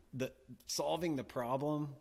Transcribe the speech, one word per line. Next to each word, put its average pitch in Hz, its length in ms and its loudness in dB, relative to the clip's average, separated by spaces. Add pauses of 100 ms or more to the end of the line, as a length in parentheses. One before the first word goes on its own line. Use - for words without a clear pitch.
(120)
the, 127 200 -2 (340)
solving 160 500 0
the 123 80 -2
problem 139 640 0 (120)